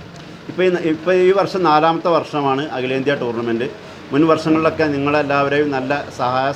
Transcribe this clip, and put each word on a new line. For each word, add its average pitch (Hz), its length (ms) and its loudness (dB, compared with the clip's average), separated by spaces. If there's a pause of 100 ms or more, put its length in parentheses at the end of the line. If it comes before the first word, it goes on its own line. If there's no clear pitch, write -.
(500)
ഇപ്പോൾ 175 160 -2
ഈ, 185 40 4 (220)
ഇപ്പോൾ 160 200 -2 (140)
ഈ 180 120 6
വർഷം 185 300 0
നാലാമത്തെ 160 480 4
വർഷമാണ് 139 460 0 (140)
അഖിലേന്ത്യാ 131 460 0
ടൂർണമെൻറ്റ്. 117 440 -2 (460)
മുൻ 143 180 4
വർഷങ്ങളിലൊക്കെ 156 640 2
നിങ്ങളെല്ലാവരെയും 143 800 0
നല്ല 131 160 -2 (260)
സഹായ 131 380 0